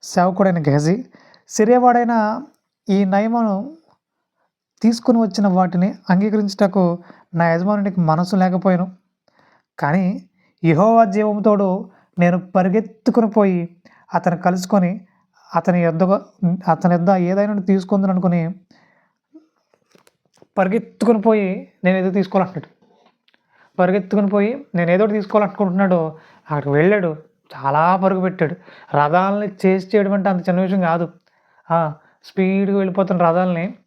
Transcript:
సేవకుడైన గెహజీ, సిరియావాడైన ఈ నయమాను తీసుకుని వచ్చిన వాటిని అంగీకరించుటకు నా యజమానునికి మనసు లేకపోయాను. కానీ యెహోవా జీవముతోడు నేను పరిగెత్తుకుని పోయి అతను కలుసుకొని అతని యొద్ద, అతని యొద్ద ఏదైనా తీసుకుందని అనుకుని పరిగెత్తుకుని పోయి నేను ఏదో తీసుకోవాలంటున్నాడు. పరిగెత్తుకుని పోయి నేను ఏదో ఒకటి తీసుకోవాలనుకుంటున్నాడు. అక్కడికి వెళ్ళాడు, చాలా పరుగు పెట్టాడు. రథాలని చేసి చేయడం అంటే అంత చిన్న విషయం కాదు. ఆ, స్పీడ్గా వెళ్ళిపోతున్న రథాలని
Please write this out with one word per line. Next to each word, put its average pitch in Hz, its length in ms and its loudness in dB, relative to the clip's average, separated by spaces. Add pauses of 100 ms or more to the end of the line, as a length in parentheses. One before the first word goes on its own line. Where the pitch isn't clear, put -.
సేవకుడైన 185 580 0
గెహజీ, 147 440 0 (420)
సిరియావాడైన 233 920 2 (480)
ఈ 196 160 2
నయమాను 220 720 -2 (1040)
తీసుకుని 226 400 2
వచ్చిన 202 260 0
వాటిని 180 480 0 (140)
అంగీకరించుటకు 196 960 0 (300)
నా 165 160 0
యజమానునికి 196 500 -2
మనసు 175 360 0
లేకపోయాను. 185 560 0 (880)
కానీ 185 500 -2 (340)
యెహోవా 202 400 4
జీవముతోడు 208 880 0 (280)
నేను 175 200 2
పరిగెత్తుకుని 208 920 0
పోయి 190 480 0 (360)
అతను 175 240 0
కలుసుకొని 185 680 -2 (480)
అతని 175 280 0
యొద్ద, 165 200 0 (640)
అతని 175 240 2
యొద్ద 175 180 0
ఏదైనా 196 520 0
తీసుకుందని 190 500 0
అనుకుని 175 440 -2 (2000)
పరిగెత్తుకుని 208 640 0
పోయి 208 520 0 (100)
నేను 185 140 2
ఏదో 190 140 -2
తీసుకోవాలంటున్నాడు. - 840 -4 (800)
పరిగెత్తుకుని 190 500 0
పోయి 208 480 -2
నేను 170 160 0
ఏదో 185 120 2
ఒకటి 208 100 0
తీసుకోవాలనుకుంటున్నాడు. 196 920 0 (440)
అక్కడికి 143 180 -4
వెళ్ళాడు, 165 480 2 (380)
చాలా 147 400 0
పరుగు 190 260 0
పెట్టాడు. 180 340 -2 (420)
రథాలని 190 540 0 (140)
చేసి 190 320 0
చేయడం 196 160 0
అంటే 196 160 0
అంత 180 200 -4
చిన్న 175 120 0
విషయం 190 200 0
కాదు. 170 320 -2 (580)
ఆ, 165 220 0 (300)
స్పీడ్గా 196 540 0
వెళ్ళిపోతున్న 190 460 0
రథాలని 175 500 0 (140)